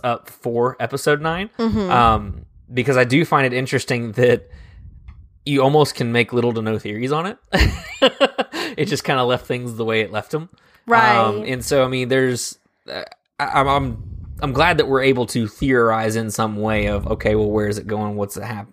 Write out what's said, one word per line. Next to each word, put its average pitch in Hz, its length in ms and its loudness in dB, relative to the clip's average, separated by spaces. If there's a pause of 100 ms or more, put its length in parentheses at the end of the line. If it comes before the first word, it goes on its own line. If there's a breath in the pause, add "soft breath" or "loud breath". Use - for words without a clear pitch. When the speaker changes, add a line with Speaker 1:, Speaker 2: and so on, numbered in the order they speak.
Speaker 1:
up 120 260 -4
for 120 500 -2
episode 139 400 0
nine. 170 380 -4
Speaker 2:
Mm-hmm. 214 320 0
Speaker 1:
Um, 110 560 2 (260)
because 127 240 0
I 127 80 4
do 135 200 2
find 143 220 2
it 123 100 0
interesting 123 560 -4
that 120 360 2 (960 soft breath)
you 139 180 2
almost 143 340 4
can 117 160 -2
make 120 200 2
little 120 200 2
to 113 100 -4
no 110 160 -2
theories 110 340 -6
on 160 140 -2
it. - 120 -10 (140)
<laughs> - 1200 0
It 156 100 0
just 151 180 -4
kinda 135 200 0
left 123 220 0
things 123 300 -6
the 113 80 -2
way 110 180 2
it 95 100 -4
left 104 200 -6
'em. 156 160 -6 (380 soft breath)
Speaker 2:
Right. 226 300 4
Speaker 1:
Um, 107 280 2
and 123 200 -4
so, 135 200 4
I 127 40 0
mean, 127 200 -2
there's, 131 500 0 (300)
uh, 87 140 -10 (360)
I, 143 220 0
I'm, 139 80 2
I'm 139 420 -2 (320)
I'm 139 100 -2
glad 156 260 2
that 139 100 0
we're 135 140 2
able 123 240 2
to 113 200 -2
theorize 113 680 2
in 113 140 -4
some 107 260 -2
way 107 300 0
of, 104 200 -2
okay, 110 280 0
well, 104 160 2
where 107 180 0
is 104 100 -2
it - 80 -10
going? 104 300 -4
What's 101 200 -6
it 98 60 -10
hap-, 104 300 -12